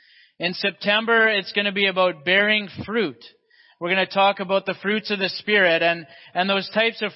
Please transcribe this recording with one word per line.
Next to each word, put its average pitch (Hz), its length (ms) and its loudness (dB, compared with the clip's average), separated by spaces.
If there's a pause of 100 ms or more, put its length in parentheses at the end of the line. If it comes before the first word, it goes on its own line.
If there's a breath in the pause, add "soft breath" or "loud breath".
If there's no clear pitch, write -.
(380 soft breath)
In 175 140 -2
September, 220 760 0
it's 202 240 -2
gonna 202 200 -2
be 196 140 0
about 180 380 0
bearing 202 440 2 (160)
fruit. 196 400 -4 (540 soft breath)
We're 175 120 -6
gonna 190 160 0
talk 196 340 2
about 190 260 -2
the 185 160 -4
fruits 208 280 -2
of 202 80 -2
the 190 100 -2
Spirit 180 540 2
and, 170 240 0 (280 loud breath)
and 185 160 0
those 196 200 -2
types 220 320 -2
of 202 140 -4